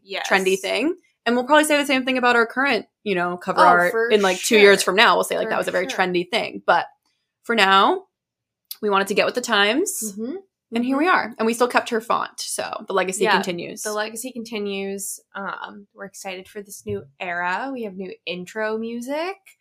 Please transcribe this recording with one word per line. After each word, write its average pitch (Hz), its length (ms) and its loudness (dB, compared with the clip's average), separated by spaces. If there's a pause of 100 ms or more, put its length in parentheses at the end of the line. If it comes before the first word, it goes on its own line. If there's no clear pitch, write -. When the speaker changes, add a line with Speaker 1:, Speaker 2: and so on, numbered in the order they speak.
Speaker 1:
Yes. 185 240 -8
Speaker 2:
trendy 190 280 2
thing. 202 380 -2 (300)
And 240 100 2
we'll 247 100 0
probably 302 200 6
say 302 120 2
the 285 80 0
same 262 200 0
thing 262 120 -2
about 247 200 2
our 226 80 4
current, 254 400 -2 (180)
you 208 100 -2
know, 175 220 -2
cover 180 240 -2
Speaker 1:
Oh, - 40 6
Speaker 2:
art 180 280 6
Speaker 1:
for 226 180 0
Speaker 2:
in, 214 120 4
like, 185 160 2
two - 180 0
Speaker 1:
sure. 214 40 6
Speaker 2:
years 202 220 8
from 185 140 0
now. 202 200 6
We'll 185 100 2
say, 185 120 -4
like, 220 100 -2
Speaker 1:
For - 20 -6
Speaker 2:
"That - 80 -2
was 180 100 -2
a - 40 -2
very 180 180 -2
Speaker 1:
sure. - 100 -6
Speaker 2:
trendy 180 300 -2
thing." - 360 -4
But 170 200 2 (580)
for 233 100 -4
now, 208 520 4 (760)
we 208 80 -2
wanted 196 180 2
to 214 80 -4
get 180 100 4
with 202 100 -2
the 247 60 -2
times. 220 760 0
Speaker 1:
Mm-hmm. 240 180 -8 (400)
Speaker 2:
And 240 100 -2
here 269 120 0
we 294 80 2
Speaker 1:
Mm-hmm. 359 100 4
Speaker 2:
are. 226 240 -2
And 233 80 0
we 233 60 2
still 247 140 2
kept 247 220 -2
her 226 100 -2
font. - 400 -4
So - 480 -8
the - 60 -4
legacy 185 320 0
Speaker 1:
Yeah, 214 80 2
Speaker 2:
continues. 175 480 -4
Speaker 1:
the 214 100 -6
legacy 220 400 -6
continues. 202 880 -8 (160)
Um, 196 580 -12
we're 202 120 -16
excited 185 420 -14
for 208 140 -14
this 196 240 -20
new 202 180 -6 (160)
era. 180 540 -4
We 247 100 -8
have 196 120 -10
new 185 180 -10 (120)
intro 214 520 -6
music. 247 580 -6 (260)